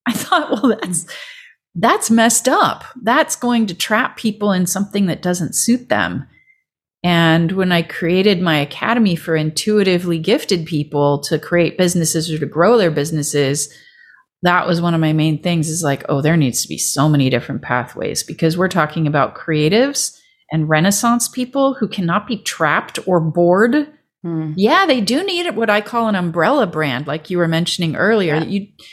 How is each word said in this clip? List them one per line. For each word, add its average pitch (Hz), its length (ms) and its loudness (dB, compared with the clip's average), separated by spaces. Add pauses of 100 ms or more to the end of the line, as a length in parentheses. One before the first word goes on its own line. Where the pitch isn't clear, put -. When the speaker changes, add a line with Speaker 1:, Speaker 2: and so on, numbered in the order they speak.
Speaker 1:
I 247 60 -2
thought, - 400 -2
"Well, 240 280 0
that's, 180 240 -6 (720)
that's 233 360 0
messed 233 360 4
up. 254 380 0 (180)
That's 277 320 0
going 240 320 0
to 175 80 -6
trap 226 420 -2
people 208 360 -2
in 185 160 2
something 202 380 -2
that - 160 -4
doesn't 180 340 -2
suit 247 320 0
them." 92 400 -2 (720)
And 170 500 2
when 185 200 0
I 170 100 2
created 185 580 0
my 165 180 2
academy 202 580 0
for 160 180 -4
intuitively 175 840 0
gifted 180 460 0
people 143 560 0
to 156 160 -2
create 170 400 0
businesses 170 520 0
or 156 80 -4
to 147 80 -4
grow 190 320 2
their 175 140 2
businesses, 147 760 -2 (760)
that 175 260 2
was 170 120 2
one 170 140 0
of 160 60 2
my 156 120 2
main 156 300 0
things 165 260 0
is 165 140 -6
like, 139 260 -2
"Oh, 143 120 0
there 156 160 4
needs 135 260 2
to - 60 -8
be 76 100 -8
so 143 300 0
many 143 200 4
different 127 340 -4
pathways," - 600 -4
because 160 340 -2
we're 180 120 0
talking 160 400 0
about 143 260 0
creatives 185 800 0 (360)
and 156 160 0
Renaissance 196 600 2
people 269 500 -2
who 214 80 -2
cannot 185 400 -2
be 226 100 -6
trapped - 720 -2
or 180 140 2
bored. 185 640 2 (380)
Speaker 2:
Hmm. 160 320 -4
Speaker 1:
Yeah, 285 280 4
they 302 160 2
do 233 240 0
need 349 300 -2
what 220 160 -2
I 208 100 2
call 226 280 -2
an 202 80 0
umbrella 180 500 0
brand, 151 400 -2
like 156 240 -6
you 180 80 -2
were 175 80 2
mentioning 165 480 -2
earlier. 185 400 2
Speaker 2:
Yeah. 156 60 0
Speaker 1:
That 160 80 -4
you, 196 180 -4 (260)